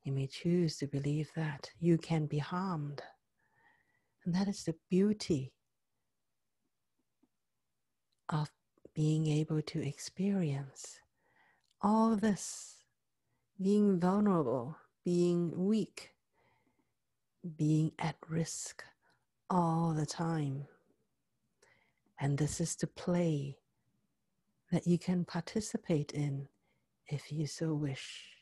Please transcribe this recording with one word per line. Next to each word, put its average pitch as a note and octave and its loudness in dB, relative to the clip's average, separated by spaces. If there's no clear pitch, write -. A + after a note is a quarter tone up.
You C#3 -4
may C3+ -2
choose E3+ 0
to C#3 -4
believe C#3+ -2
that D3+ -6
you E3+ 6
can D#3+ 0
be D3 -2
harmed. D3+ -4
And E3+ 0
that F#3+ 2
is G3 -6
the E3 -4
beauty F#3 2
of D3+ 0
being D#3 2
able D3+ 2
to - -6
experience D3 -4
all A3 4
this, - -2
being G3+ 4
vulnerable, E3 2
being F3 2
weak, G3 -2
being D#3 2
at D#3+ -4
risk - -6
all E3 2
the D3+ 0
time. D3 -2
And C#3+ 0
this D3+ -2
is E3 -2
the - -4
play D#3+ -2
that F3 0
you E3+ 4
can F3+ 0
participate E3+ -4
in C#3 -4
if - -8
you D3+ -4
so D#3+ -4
wish. D3 -6